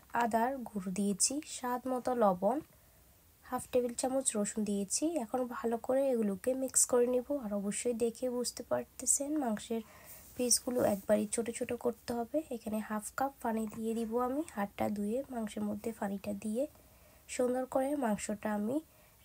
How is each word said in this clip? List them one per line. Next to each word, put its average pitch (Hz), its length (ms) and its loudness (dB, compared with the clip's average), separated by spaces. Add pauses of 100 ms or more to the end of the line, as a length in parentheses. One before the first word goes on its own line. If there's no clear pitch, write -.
(120)
আদার 240 440 2
গুঁড়ো 208 340 -6
দিয়েছি, 202 560 0
স্বাদ 247 420 -4
মতো 254 260 0
লবণ, 208 460 4 (840)
হাফ - 280 -6
টেবিল 247 220 2
চামচ 262 420 0
রসুন 208 280 0
দিয়েছি। 202 420 0
এখন 254 440 0
ভালো 233 280 -2
করে 269 300 2
এগুলোকে 226 460 2
মিক্স 262 320 2
করে 240 200 6
নিব। 254 380 2
আর 208 100 -4
অবশ্যই 202 380 0
দেখে 233 380 0
বুঝতে 240 320 -4
পারতেছেন 254 760 0
মাংসের 226 440 -2 (560)
পিসগুলো 247 460 2
একবারই 208 500 4
ছোট 233 180 -2
ছোট 240 220 -4
করতে 240 400 -4
হবে। 240 380 -2
এখানে 220 280 -4
হাফ 214 380 -6
কাপ 277 160 0 (100)
পানি 220 240 0 (100)
দিয়ে 226 180 -2
দিব 226 240 0
আমি, 254 240 0 (120)
হাতটা 202 340 -2
ধুয়ে 208 420 -2
মাংসের 226 320 -6
মধ্যে 208 300 -4
পানিটা 202 400 -4
দিয়ে 214 340 -2 (600)
সুন্দর 254 380 0
করে 277 300 2
মাংসটা 214 580 0
আমি 220 260 0 (440)